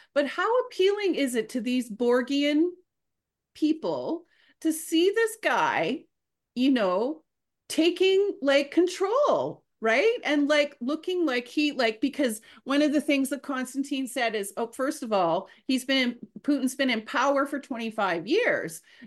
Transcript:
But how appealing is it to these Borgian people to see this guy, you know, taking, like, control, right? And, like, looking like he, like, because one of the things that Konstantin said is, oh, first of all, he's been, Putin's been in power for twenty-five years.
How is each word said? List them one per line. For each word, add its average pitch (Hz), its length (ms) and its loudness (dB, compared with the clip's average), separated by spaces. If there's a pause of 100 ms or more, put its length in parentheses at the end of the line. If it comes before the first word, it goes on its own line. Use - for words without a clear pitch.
(140)
But 277 140 2
how 440 380 0
appealing 392 500 0
is 254 180 0
it 220 160 -2
to 254 100 -4
these 247 300 -2
Borgian 277 800 2 (880)
people 233 680 -2 (340)
to 320 120 -2
see 330 400 2
this 440 300 0
guy, 170 640 0 (500)
you 254 160 2
know, 226 540 0 (440)
taking, 381 720 2
like, 277 300 2
control, 359 960 0 (180)
right? 311 420 2
And, 294 240 2
like, 294 320 2
looking 311 460 -2
like 247 200 -2
he, 294 260 0
like, 226 280 0
because 262 400 -2 (240)
one 277 160 0
of 302 120 2
the 294 80 2
things 277 280 0
that 285 140 -6
Konstantin 269 640 -4
said 233 260 -2
is, 202 220 -4
oh, 233 120 -4
first 269 340 -4
of 220 100 -6
all, 185 360 2 (180)
he's 262 180 0
been, 254 320 0 (240)
Putin's 262 340 0
been 262 160 0
in 220 120 -2
power 277 440 0
for 285 140 -6
twenty-five 214 640 -4
years. 202 540 0 (260)